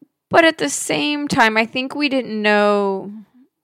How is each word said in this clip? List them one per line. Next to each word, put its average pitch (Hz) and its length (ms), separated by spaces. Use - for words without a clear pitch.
But 330 160
at 320 120
the 285 120
same 294 580
time, 220 300
I 226 80
think 254 300
we 285 140
didn't 233 320
know. 208 720